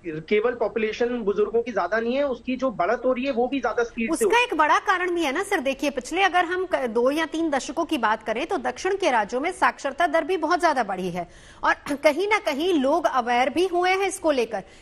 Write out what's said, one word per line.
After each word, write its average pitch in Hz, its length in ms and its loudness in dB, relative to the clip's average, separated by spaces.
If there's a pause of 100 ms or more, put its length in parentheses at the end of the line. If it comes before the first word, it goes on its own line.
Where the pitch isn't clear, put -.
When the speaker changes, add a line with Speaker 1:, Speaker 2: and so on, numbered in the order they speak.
Speaker 1:
केवल 208 480 0
population 226 680 -2
बुजुर्गों 208 400 0
की 240 100 -6
ज्यादा 202 280 0
नहीं 233 140 -2
है, 285 140 0
उसकी 254 280 -4
जो 262 140 -2
बढ़त 196 340 0
हो 254 80 2
रही 247 120 -2
है 277 80 -2
वो 240 160 0
भी 269 120 -2
ज्यादा 233 240 0
स्पीड 233 200 -4
से 226 40 -4
हो 320 40 0
Speaker 2:
उसका 403 140 0
Speaker 1:
रही 392 100 4
है। 494 80 4
Speaker 2:
एक 466 100 -4
बड़ा 311 240 4
कारण 359 360 0
भी 339 80 0
है 269 100 0
ना 339 100 -2
सर, 392 180 0
देखिए, 269 300 -2
पिछले 311 320 -4
अगर 359 220 2
हम 359 300 -2
क-, 269 120 -2
दो 240 240 2
या 320 160 0
तीन 320 240 -2
दशकों 285 340 -2
की 302 140 -2
बात 220 240 0
करें 233 240 -2
तो 392 100 -2
दक्षिण 254 400 -2
के 359 140 2
राज्यों 233 300 0
में 349 120 -2
साक्षरता 277 540 0
दर 320 180 2
भी 370 120 0
बहुत 320 240 0
ज्यादा 294 220 2
बढ़ी 190 280 -4
है 175 200 -8 (340)
और 330 100 4
<clears throat> - 180 -6
कहीं 302 360 2
ना 415 100 4
कहीं 339 360 0
लोग 294 320 2
aware 247 440 2
भी 339 160 2
हुए 359 240 2
हैं 381 180 2
इसको 320 220 -2
लेकर, 226 320 -2 (200)